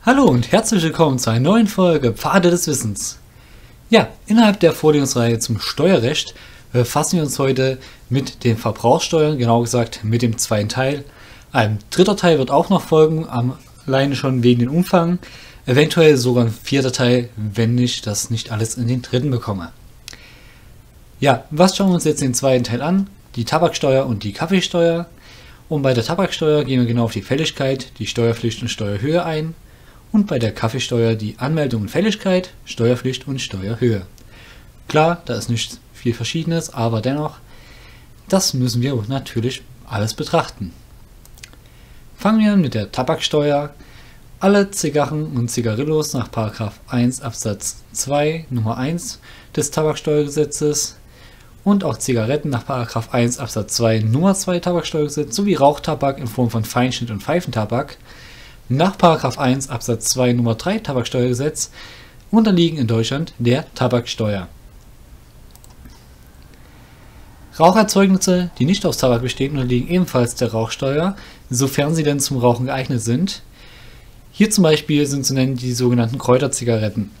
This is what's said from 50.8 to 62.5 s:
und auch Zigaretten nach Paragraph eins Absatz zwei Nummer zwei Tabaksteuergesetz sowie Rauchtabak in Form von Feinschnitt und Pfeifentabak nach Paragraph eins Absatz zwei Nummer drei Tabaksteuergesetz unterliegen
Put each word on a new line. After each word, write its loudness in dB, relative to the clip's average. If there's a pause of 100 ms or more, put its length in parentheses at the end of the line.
und 2
auch -4
Zigaretten -2
nach -4
Paragraph -6
eins 0
Absatz -6
zwei 2
Nummer 2
zwei -2
Tabaksteuergesetz -2
sowie 0
Rauchtabak 0
in -8
Form 0
von -2
Feinschnitt -2
und -8
Pfeifentabak -4 (720)
nach 0
Paragraph 2
eins 0
Absatz -4
zwei 2
Nummer 0
drei -4
Tabaksteuergesetz -2 (640)
unterliegen 4